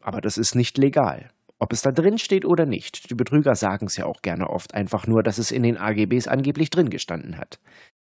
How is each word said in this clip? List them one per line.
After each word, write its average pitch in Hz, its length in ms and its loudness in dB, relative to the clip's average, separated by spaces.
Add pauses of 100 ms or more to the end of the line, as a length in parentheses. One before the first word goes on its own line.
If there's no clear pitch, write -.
Aber - 200 -8
das - 160 -2
ist 110 200 0
nicht 120 220 0
legal. 131 500 2 (320)
Ob - 120 -2
es 113 100 -2
da 135 100 2
drin 185 260 4
steht 190 260 0
oder 170 220 2
nicht, - 420 -6
die 120 60 -8
Betrüger 139 400 4
sagen's 101 420 -2
ja 82 100 -4
auch 78 140 -8
gerne 87 280 -4
oft 85 260 -6
einfach 101 320 -4
nur, 113 160 4
dass 110 160 -2
es 117 140 -2
in 123 100 0
den 117 160 2
A 107 140 -2
G 107 140 2
Bs 123 200 0
angeblich 139 440 0
drin 160 200 2
gestanden 87 480 -8
hat. - 220 -16 (460)